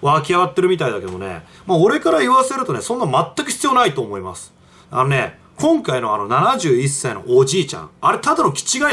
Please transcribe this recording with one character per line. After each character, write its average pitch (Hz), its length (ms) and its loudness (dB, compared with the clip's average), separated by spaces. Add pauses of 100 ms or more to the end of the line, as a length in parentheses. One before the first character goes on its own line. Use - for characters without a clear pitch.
湧 147 220 2
き - 60 -10
上 180 100 2
が 180 80 4
っ 175 80 -6
て 190 80 0
る 180 60 4
み 185 100 2
た 147 100 -2
い 113 40 -4
だ 101 80 -6
け 95 60 -10
ど 92 120 -10
ね。 92 260 -10 (220)
ま 127 80 0
あ、 160 40 4
俺 226 220 4
か 330 120 0
ら 311 80 4
言 247 100 2
わ 262 140 6
せ 269 100 -4
る 262 100 -2
と 254 80 -4
ね、 226 80 -4
そ 233 140 -4
ん 233 160 -2
な 139 260 0
全 302 80 -4
く 254 60 -8
必 - 160 -4
要 269 80 2
な 247 100 4
い 180 80 0
と 135 80 -6
思 104 160 -6
い 95 40 -8
ま 92 140 -10
す。 - 200 -18 (360)
あ 127 120 0
の 135 60 0
ね、 131 300 -2 (180)
今 311 260 2
回 127 180 -2
の 107 140 -2
あ 107 40 -2
の、 101 100 -6
七 180 300 2
十 127 220 2
一 139 80 0
歳 127 260 -4
の 90 140 -14
お 127 160 6
じ 180 160 0
い 160 60 0
ち - 100 -10
ゃ 82 40 -12
ん、 76 100 -16 (100)
あ 170 120 2
れ 220 60 0
た 302 160 0
だ 320 80 0
の 143 100 2
気 - 100 -8 (120)
違 254 40 -4
い - 20 -2 (120)